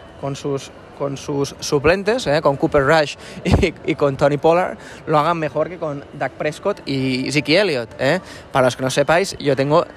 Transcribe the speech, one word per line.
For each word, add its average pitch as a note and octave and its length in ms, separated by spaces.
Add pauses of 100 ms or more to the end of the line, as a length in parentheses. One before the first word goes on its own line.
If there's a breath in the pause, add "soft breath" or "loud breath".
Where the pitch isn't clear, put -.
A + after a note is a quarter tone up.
(200 loud breath)
con C#3 160
sus, C#3 340 (280)
con C#3 180
sus C#3 440
suplentes, F#3+ 640
¿eh? D3+ 160
Con C#3+ 140
Cooper D3 280
Rush D3+ 320 (140)
<laughs> - 140
y, F3+ 280 (140)
y F3 80
con C#3 240
Tony D3 180
Pollard, E3 400 (300 loud breath)
lo D#3 120
hagan E3 200
mejor D#3 320
que F3+ 80
con D3 340
Dak C#3+ 200
Prescott F3 540
y C3 460
Zeke D3 260
Elliott, C#3+ 300 (100)
¿eh? D3+ 220 (320 loud breath)
Para C3 140
los B2 100
que B2+ 60
no C3 80
sepáis, D#3+ 480
yo C#3 180
tengo D3 300 (100)